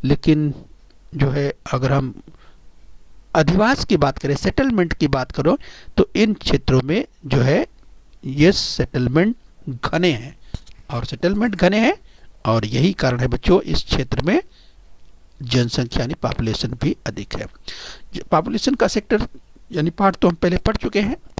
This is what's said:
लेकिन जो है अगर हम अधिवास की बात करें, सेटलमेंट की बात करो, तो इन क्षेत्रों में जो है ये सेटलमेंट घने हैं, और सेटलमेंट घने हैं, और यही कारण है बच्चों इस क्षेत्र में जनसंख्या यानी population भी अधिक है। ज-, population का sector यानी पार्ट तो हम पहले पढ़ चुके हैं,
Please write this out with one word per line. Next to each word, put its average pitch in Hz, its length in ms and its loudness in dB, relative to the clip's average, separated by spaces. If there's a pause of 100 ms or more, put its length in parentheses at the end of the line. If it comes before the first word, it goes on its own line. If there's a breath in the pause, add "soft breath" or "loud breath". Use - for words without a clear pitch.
लेकिन 147 500 2 (600)
जो 139 140 2
है 143 240 -2 (200)
अगर 131 200 0
हम 139 280 -2 (1120 soft breath)
अधिवास 185 500 2
की 196 120 2
बात 143 200 2
करें, 139 180 -2
सेटलमेंट 196 580 0
की 156 140 0
बात 135 240 -2
करो, 170 260 2 (400 loud breath)
तो - 180 4
इन 214 180 4
क्षेत्रों - 480 2
में 151 240 -2 (200)
जो 135 120 0
है 139 300 2 (580)
ये 147 260 4
सेटलमेंट 156 840 0 (340)
घने 160 420 0
हैं, 127 260 -6 (520 loud breath)
और 123 160 -6
सेटलमेंट 202 500 -2
घने 185 240 2
हैं, 285 180 2 (480 soft breath)
और 110 200 2
यही 123 280 2
कारण 123 260 -2
है 123 80 0
बच्चों 127 340 2
इस - 220 -2
क्षेत्र - 380 -2
में 196 220 2 (1000 soft breath)
जनसंख्या 123 600 -2
यानी 123 120 -4
population 113 540 -4
भी - 380 -4
अधिक - 300 -8
है। - 120 -8 (680 loud breath)
ज-, - 100 -8
population 214 520 0
का - 120 2
sector 226 400 -2 (440)
यानी 156 180 -2
पार्ट 196 260 0
तो - 140 4
हम 170 60 0
पहले 175 220 0
पढ़ 214 180 0
चुके - 260 -2
हैं, 220 160 -2 (220)